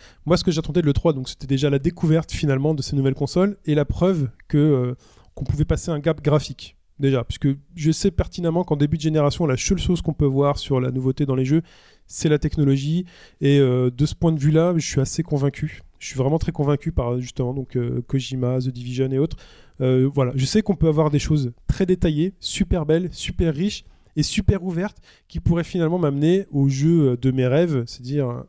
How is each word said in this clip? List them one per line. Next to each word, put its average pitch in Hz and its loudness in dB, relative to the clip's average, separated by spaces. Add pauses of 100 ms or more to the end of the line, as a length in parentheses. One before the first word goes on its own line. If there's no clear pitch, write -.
(280)
Moi, 170 4
ce 175 -2
que 190 2
j'attendais 156 0
de 165 -2
l'E 143 4
trois, 165 2
donc, 131 -6
c'était - -12
déjà 139 2
la 139 2
découverte, 160 0
finalement, 143 0
de 139 -4
ces - -4
nouvelles 135 2
consoles 185 0
et 156 0
la 147 4
preuve 165 0 (180)
que, 147 0
euh, 131 2 (380)
qu'on - -8
pouvait 147 0
passer - -2
un 156 -2
gap 151 -2
graphique, 147 -2 (220)
déjà. 135 2
Puisque - -4 (280)
je 160 0
sais 190 0
pertinemment 170 -2
qu'en 156 -2
début 147 2
de 147 -8
génération, 156 2
la 131 0
seule 185 -2
chose 175 0
qu'on 156 -2
peut 151 0
voir 139 2
sur 135 0
la 127 -2
nouveauté 131 -2
dans 135 -2
les 131 0
jeux, 156 2 (420)
c'est - -4
la 151 4
technologie. 147 0 (360)
Et, 143 4
euh, 127 2
de 123 0
ce - -4
point 170 0
de 156 -2
vue-là, 156 2
je 160 -2
suis - 0
assez 135 -4
convaincu. 143 -4 (160)
Je - -16
suis 135 -10
vraiment 135 0
très 165 -2
convaincu 147 -2
par, 123 -2
justement, 123 -6
donc, 131 -6
euh, 123 -4
Kojima, 127 -2
The 127 -2
Division 123 -4
et 135 0
autres. 156 -2 (440)
Euh, 127 4
voilà, 131 0
je 135 0
sais 220 2
qu'on 202 -2
peut 165 2
avoir 156 2
des 147 0
choses 139 0 (140)
très - -2
détaillées, 175 0
super 175 -2
belles, 165 2
super - -4
riches 190 -4 (300)
et 156 0
super 196 0
ouvertes, 180 -6 (300)
qui - -10
pourraient 170 -2
finalement 170 -2
m'amener 165 2
au 139 2
jeu, 147 2
euh, 123 0
de 127 0
mes 127 0
rêves, 143 2
c'est-à-dire 127 -6
un, 123 -10